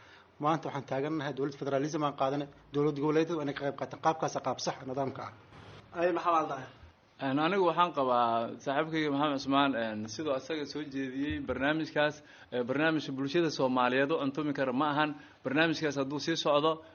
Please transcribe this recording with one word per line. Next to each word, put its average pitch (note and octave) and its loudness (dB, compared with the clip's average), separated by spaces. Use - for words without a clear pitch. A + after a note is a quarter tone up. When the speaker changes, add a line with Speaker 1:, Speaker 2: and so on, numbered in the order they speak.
Speaker 1:
Maanta D3+ 0
waxaan C3 -8
taagannahay C#3+ -4
dowlad C#3 -4
federalism C#3+ 0
aan C#3 -2
qaadanay, C#3+ 0
dowlad D3 2
goboleedyadu D#3 2
inay C#3+ -4
ka C#3 -6
qayb C3+ -2
qaataan. C3+ -8
Qaabkaas D#3+ 0
qaab B2 -4
sax - -4
nidaamka C3 -6
ah. G#2 -16
Speaker 2:
Haye, F3 2
Maxamed E3 2
Daahir. C3+ -8
Speaker 3:
Een, C3+ 0
anigu F3+ 4
waxaan E3+ 4
qabaa A#2+ 2
saaxiibkayga D#3 0
Maxamed C#3+ 2
Cusmaan, C#3 2
een, A2 -2
sidoo D3+ -2
asaga C#3+ -4
soo D3 -6
jeediyey C3+ -4
barnaamijkaas, D3 0
ee, B2 0
barnaamij C#3+ 0
bulshada C#3 2
Soomaaliyeed B2+ 4
u E3 2
cuntumi C#3 -2
kara C3+ 0
ma D3 0
ahan. D3 2
Barnaamijkaas D3 2
hadduu C#3 -2
sii E3 -2
socdo, D#3 2